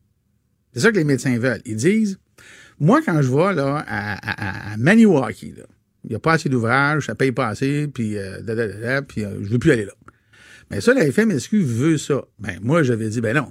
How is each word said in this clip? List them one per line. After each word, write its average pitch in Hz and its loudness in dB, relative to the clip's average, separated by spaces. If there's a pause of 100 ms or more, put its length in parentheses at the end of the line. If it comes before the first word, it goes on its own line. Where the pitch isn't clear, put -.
(720)
C'est 120 -6
ça 220 4
que 208 -2
les 160 2
médecins 127 0
veulent. 120 -2
Ils 110 -6
disent, 196 0 (600)
moi, 226 4
quand 156 0
je 127 2
vais 175 2
là, 139 -2
à, 104 -6
à, 101 -8
à, - -10
à 107 -8
Maniwaki, 151 4
là, - -20 (400)
il - -14
n'y 110 -4
a 101 -8
pas 160 2
assez 156 0
d'ouvrages, 135 0
ça 110 -8
paye 135 0
pas 123 -2
assez, 139 -4
puis, 107 -6
euh, 95 -10
da, 107 -8
da, 113 -2
da, 92 -8
da, 127 -4
puis, 117 -8
euh, 101 -8
je 101 -8
veux 120 2
plus 156 4
aller 110 2
là. - -14 (760)
Mais 101 -4
ça, 247 4
la 180 4
F 127 2
M 220 2
S 131 -2
Q 214 2
veut 143 0
ça. - -4 (140)
Ben, 92 -10
moi, 147 2
j'avais 110 0
dit, 117 -4
ben 110 0
non, 127 0